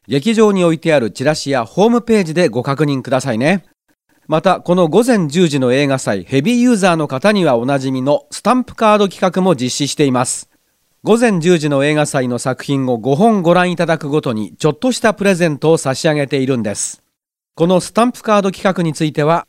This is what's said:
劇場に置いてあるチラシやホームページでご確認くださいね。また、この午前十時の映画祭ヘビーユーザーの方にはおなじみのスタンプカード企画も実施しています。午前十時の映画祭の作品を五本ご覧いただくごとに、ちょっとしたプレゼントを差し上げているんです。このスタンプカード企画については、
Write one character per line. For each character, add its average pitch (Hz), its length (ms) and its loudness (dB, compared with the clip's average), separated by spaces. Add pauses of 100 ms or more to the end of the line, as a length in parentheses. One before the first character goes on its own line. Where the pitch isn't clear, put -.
劇 143 240 0
場 214 180 4
に 185 140 2
置 165 80 2
い 160 60 -6
て 160 140 0
あ 147 60 4
る 113 100 -2
チ 110 140 -8
ラ 151 120 2
シ - 160 -6
や 127 120 -2
ホ 185 240 0
ー - 20 4
ム 240 120 0
ペ 220 180 0
ー 196 60 0
ジ 156 80 -6
で 165 160 2
ご 120 140 -4
確 139 200 -2
認 143 180 -2
く - 80 -8
だ 127 120 0
さ 135 100 -4
い 110 60 -2
ね。 160 260 0 (640)
ま 156 140 0
た、 180 180 2
こ 175 160 0
の 180 140 2
午 202 160 2
前 208 240 0
十 170 180 2
時 143 100 0
の 127 140 0
映 139 160 2
画 135 120 -2
祭 98 260 -4
ヘ 135 160 0
ビ 220 140 0
ー 240 40 0
ユ 247 140 4
ー - 20 2
ザ 185 160 2
ー 170 60 2
の 151 100 -2
方 135 240 0
に 196 140 2
は 135 100 4
お 117 100 0
な 139 140 0
じ 131 140 -4
み 131 80 -4
の 139 280 0
ス - 120 -16
タ 220 140 2
ン 254 100 -2
プ - 100 -20
カ 214 200 2
ー - 20 4
ド 208 100 2
企 190 280 -2
画 185 60 0
も 185 140 2
実 123 140 -4
施 143 180 -4
し - 80 -6
て 156 100 0
い 139 60 2
ま 127 140 0
す。 - 240 -8 (540)
午 208 140 2
前 226 220 2
十 175 180 2
時 151 120 -2
の 139 160 0
映 151 100 0
画 147 100 2
祭 135 220 -2
の 123 100 -4
作 127 280 -6
品 135 240 -2
を 120 80 0
五 127 180 0
本 208 260 2
ご 170 120 4
覧 180 180 2
い 175 60 -6
た 175 80 -2
だ 160 120 0
く 143 120 -8
ご 147 100 0
と 143 140 -4
に、 107 240 -8
ち - 80 -2
ょ 156 60 4
っ 151 40 -4
と 254 160 -2
し - 80 -4
た 214 140 2
プ 202 100 -8
レ 196 100 4
ゼ 170 140 0
ン 147 100 -2
ト 151 140 2
を 165 60 4
差 131 180 -4
し - 100 -4
上 156 80 2
げ 143 140 -2
て 143 120 -2
い 131 60 -2
る 131 120 0
ん 117 40 -2
で 101 140 -4
す。 - 260 -10 (540)
こ 165 120 0
の 185 120 4
ス - 140 -8
タ 220 100 2
ン 247 80 0
プ - 100 -12
カ 208 180 0
ー - 20 0
ド 190 100 -2
企 185 260 -2
画 180 60 -2
に 160 80 -2
つ 160 140 -4
い 131 80 -4
て 151 100 -2
は、 160 240 0